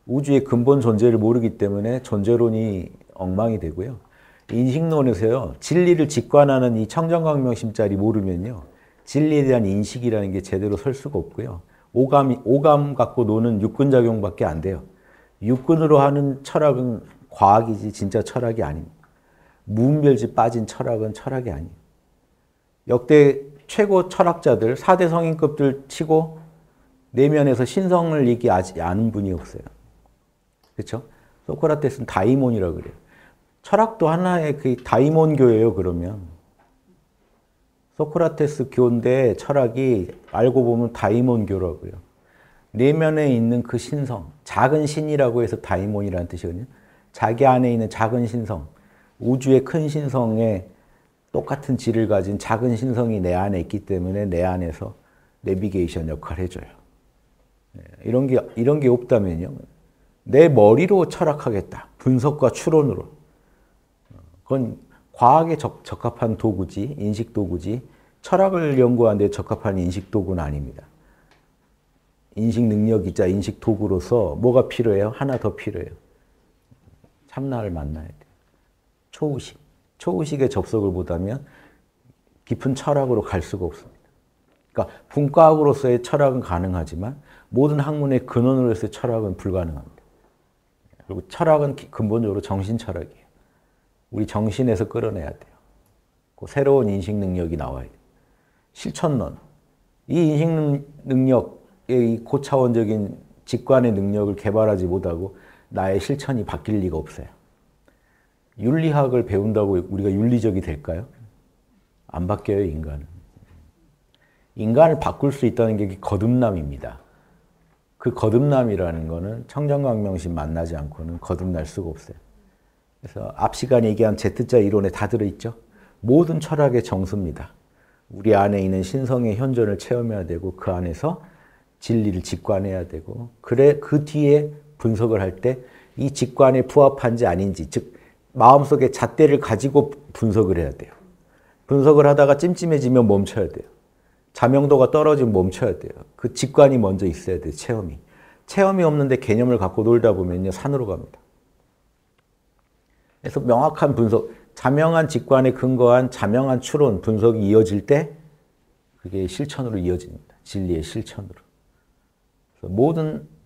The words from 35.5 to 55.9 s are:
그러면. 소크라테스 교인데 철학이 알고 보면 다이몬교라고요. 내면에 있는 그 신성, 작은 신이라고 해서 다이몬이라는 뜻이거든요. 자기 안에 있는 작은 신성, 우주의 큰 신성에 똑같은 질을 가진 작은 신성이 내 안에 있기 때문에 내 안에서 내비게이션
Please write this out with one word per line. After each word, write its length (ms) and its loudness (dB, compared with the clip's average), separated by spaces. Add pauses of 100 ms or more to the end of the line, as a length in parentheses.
그러면. 460 -4 (1800)
소크라테스 720 -2
교인데 640 2
철학이 720 0 (220)
알고 340 2
보면 280 0
다이몬교라고요. 1000 -2 (800)
내면에 600 2
있는 280 0
그 160 -6
신성, 540 -8 (120)
작은 420 2
신이라고 560 0
해서 180 -4
다이몬이라는 680 -4
뜻이거든요. 380 -10 (460)
자기 340 0
안에 260 4
있는 160 -2
작은 380 -2
신성, 420 -8 (500)
우주의 460 2
큰 240 -2
신성에 800 -2 (640)
똑같은 460 -4
질을 300 -2
가진 300 -2
작은 380 -2
신성이 440 -2
내 120 -2
안에 280 -2
있기 260 -8
때문에 400 -4
내 180 -2
안에서 500 -6 (460)
내비게이션 680 -4